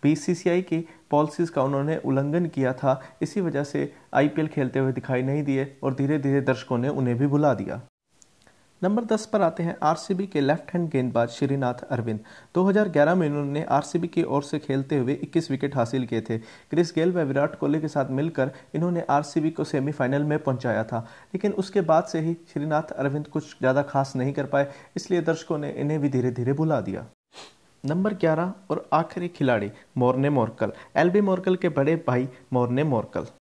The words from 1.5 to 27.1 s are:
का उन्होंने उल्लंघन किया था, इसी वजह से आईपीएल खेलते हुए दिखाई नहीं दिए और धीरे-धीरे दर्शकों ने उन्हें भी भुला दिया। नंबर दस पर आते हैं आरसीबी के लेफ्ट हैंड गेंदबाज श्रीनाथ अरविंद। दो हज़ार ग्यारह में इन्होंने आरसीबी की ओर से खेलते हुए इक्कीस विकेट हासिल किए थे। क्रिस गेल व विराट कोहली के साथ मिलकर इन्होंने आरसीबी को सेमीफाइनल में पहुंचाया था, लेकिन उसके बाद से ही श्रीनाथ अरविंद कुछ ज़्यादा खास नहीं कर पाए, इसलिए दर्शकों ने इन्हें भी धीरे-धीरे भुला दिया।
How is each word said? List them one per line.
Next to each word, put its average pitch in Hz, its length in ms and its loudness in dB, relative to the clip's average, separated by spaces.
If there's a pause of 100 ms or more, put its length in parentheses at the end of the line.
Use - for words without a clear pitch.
का 143 120 0
उन्होंने 139 340 0
उल्लंघन 143 500 0
किया 131 260 -2
था, 135 280 0 (220)
इसी - 180 -4
वजह 147 240 -2
से 143 280 -4 (220)
आईपीएल 151 340 2
खेलते 135 300 -2
हुए 131 140 2
दिखाई 127 300 -2
नहीं 139 200 -2
दिए 135 400 -2
और 135 120 -2
धीरे-धीरे 139 480 2
दर्शकों 127 360 0
ने 120 100 0
उन्हें 127 300 0
भी 139 80 2
भुला 143 280 4
दिया। - 280 -6 (1000)
नंबर 208 220 2
दस 220 220 0
पर 214 160 0
आते 165 200 2
हैं 170 200 -2
आरसीबी 180 440 0
के 156 140 -2
लेफ्ट 143 320 0
हैंड 170 180 0
गेंदबाज 120 380 0
श्रीनाथ 135 540 -2
अरविंद। 113 360 -4 (360)
दो 180 80 2
हज़ार 196 260 4
ग्यारह 151 260 4
में 180 120 2
इन्होंने 143 380 -2
आरसीबी 165 440 0
की 170 140 0
ओर 143 200 0
से 143 160 -6
खेलते 135 400 -2
हुए 127 140 0
इक्कीस 160 380 -2
विकेट 139 260 -2
हासिल 127 300 0
किए 113 140 0
थे। 113 180 -4
क्रिस 165 560 -2
गेल 165 180 2
व 175 80 0
विराट 143 340 0
कोहली 147 260 0
के 156 80 -4
साथ 139 220 -2
मिलकर 139 400 0 (240)
इन्होंने 170 360 0
आरसीबी 147 400 2
को 156 140 -4
सेमीफाइनल 143 600 0
में 151 140 0
पहुंचाया 120 460 0
था, 113 160 -4 (340)
लेकिन 202 180 0
उसके 196 300 -2
बाद 160 220 4
से 165 160 -4
ही 165 140 0 (180)
श्रीनाथ 151 400 -2
अरविंद 143 360 -2
कुछ - 300 -6
ज़्यादा 131 260 2
खास 135 320 0
नहीं 131 160 0
कर 143 140 -4
पाए, 139 220 0 (280)
इसलिए 180 260 0
दर्शकों 160 360 -2
ने 147 120 -6
इन्हें 147 300 -2
भी 143 80 2
धीरे-धीरे 127 440 0
भुला 151 280 2
दिया। 95 260 -6 (800)